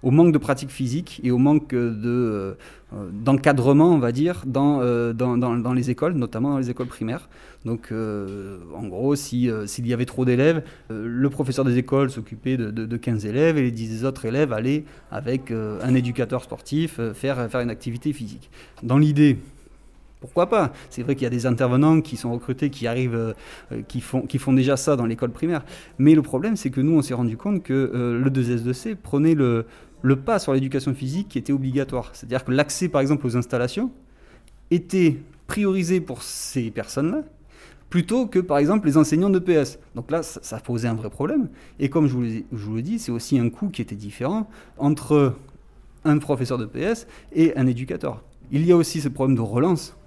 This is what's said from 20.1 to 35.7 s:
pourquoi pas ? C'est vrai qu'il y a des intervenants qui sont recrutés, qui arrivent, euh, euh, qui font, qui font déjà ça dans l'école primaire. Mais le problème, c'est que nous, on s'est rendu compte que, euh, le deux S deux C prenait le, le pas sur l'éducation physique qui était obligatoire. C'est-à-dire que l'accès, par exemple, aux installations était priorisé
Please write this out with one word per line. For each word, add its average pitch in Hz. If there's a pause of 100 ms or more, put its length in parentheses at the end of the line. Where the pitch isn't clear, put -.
pourquoi 175
pas ? 190 (180)
C'est -
vrai 131
qu'il 131
y -
a 117
des 120
intervenants 131
qui 156
sont 120
recrutés, 131
qui 127
arrivent, 120
euh, 113 (400)
euh, 113
qui 123
font, 127
qui -
font 135
déjà 131
ça 143
dans 120
l'école 113
primaire. 156 (340)
Mais 147
le 151
problème, 123
c'est -
que 131
nous, 147
on 156
s'est 127
rendu 117
compte 196
que, 131
euh, 120
le 135
deux 127
S 117
deux 123
C 214
prenait 156
le, 120 (360)
le 131
pas 196
sur 151
l'éducation 135
physique 147
qui -
était 135
obligatoire. 131
C'est-à-dire 123
que 127
l'accès, 147
par 147
exemple, 139
aux 117
installations 123 (800)
était 175 (300)
priorisé 190